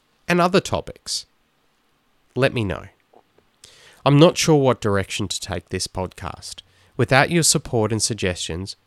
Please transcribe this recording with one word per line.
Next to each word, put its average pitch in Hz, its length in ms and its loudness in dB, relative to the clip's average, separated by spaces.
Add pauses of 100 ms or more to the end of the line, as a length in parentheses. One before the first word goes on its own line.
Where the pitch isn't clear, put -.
(280)
and 175 140 2
other 180 180 2
topics, - 640 -6 (1120)
let 127 180 0
me 117 100 -4
know. 95 240 -6 (1200)
I'm 143 140 6
not 170 180 8
sure 156 200 4
what 131 240 2
direction 101 480 -2
to - 100 -8
take 90 300 -8
this 92 180 -6
podcast. - 760 -10 (360)
Without 135 340 2
your 170 120 0
support 113 480 0
and 110 100 -2
suggestions, 92 720 -6 (120)